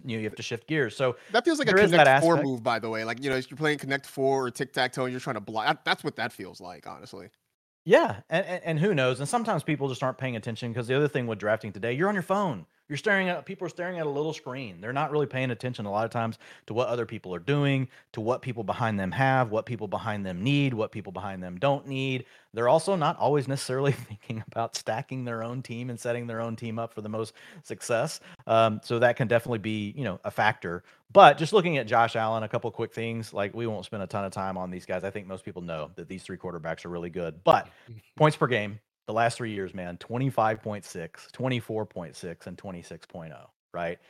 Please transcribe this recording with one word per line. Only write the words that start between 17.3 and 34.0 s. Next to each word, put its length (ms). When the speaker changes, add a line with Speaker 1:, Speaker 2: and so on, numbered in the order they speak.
Speaker 1:
are 60
doing, 480
to 80
what 220
people 240
behind 340
them 140
have, 360
what 160
people 220
behind 380
them 180
need, 300
what 180
people 220
behind 280
them 160
don't 300
need. 380
They're 140
also 300
not 200
always 300
necessarily 440
<laughs> 20
thinking 580
about 240
stacking 480
their 180
own 200
team 280
and 80
setting 300
their 140
own 160
team 200
up 160
for 60
the 80
most 260
success. 560
Um, 380
so 160
that 160
can 140
definitely 300
be, 360
you 80
know, 220
a 60
factor. 520
But 240
just 160
looking 240
at 100
Josh 300
Allen, 260
a 60
couple 220
quick 220
things, 400
like, 200
we 140
won't 180
spend 180